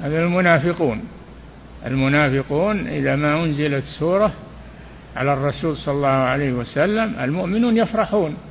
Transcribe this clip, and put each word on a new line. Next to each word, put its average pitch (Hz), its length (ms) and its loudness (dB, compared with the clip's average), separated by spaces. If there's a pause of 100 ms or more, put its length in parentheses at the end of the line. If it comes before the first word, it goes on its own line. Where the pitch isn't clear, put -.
هذا 151 180 -2
المنافقون، 170 840 2 (840)
المنافقون 143 1000 2
إذا 139 280 0
ما 147 280 2
أنزلت 143 400 0 (160)
سورة 185 320 2 (840)
على 139 180 0
الرسول 143 440 -2
صلى 143 180 -2
الله 143 120 2
عليه 135 440 2
وسلم، 180 680 0
المؤمنون 185 580 2
يفرحون 214 580 0 (160)